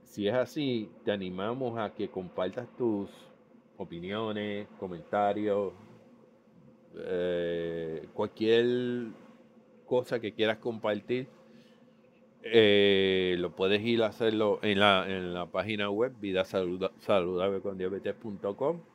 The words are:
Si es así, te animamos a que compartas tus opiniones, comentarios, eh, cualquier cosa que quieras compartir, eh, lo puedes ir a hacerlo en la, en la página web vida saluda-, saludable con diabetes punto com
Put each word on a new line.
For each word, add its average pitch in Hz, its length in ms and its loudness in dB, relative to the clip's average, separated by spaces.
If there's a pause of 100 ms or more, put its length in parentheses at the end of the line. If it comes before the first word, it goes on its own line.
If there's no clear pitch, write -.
Si - 260 -6
es 101 60 2
así, 123 580 -2 (140)
te 107 80 -2
animamos 104 640 -4
a 104 140 -4
que 98 160 -6
compartas 92 680 -6
tus 104 360 -2 (680)
opiniones, 104 880 -6 (140)
comentarios, 101 960 -2 (1200)
eh, 85 1160 -4
cualquier 120 960 2 (760)
cosa 123 340 -2
que 110 140 -6
quieras 110 240 2
compartir, 110 720 -4 (1200)
eh, 98 920 6
lo 87 180 -4
puedes 98 260 2
ir 113 220 2
a - 20 2
hacerlo 107 560 0
en 104 160 2
la, 98 300 6
en 92 260 -4
la 87 120 -4
página 101 440 -4
web 117 300 -2
vida 95 240 0
saluda-, 92 560 -2
saludable 95 600 0
con 98 160 -6
diabetes 95 380 -4
punto 101 420 -8
com 160 240 -4 (140)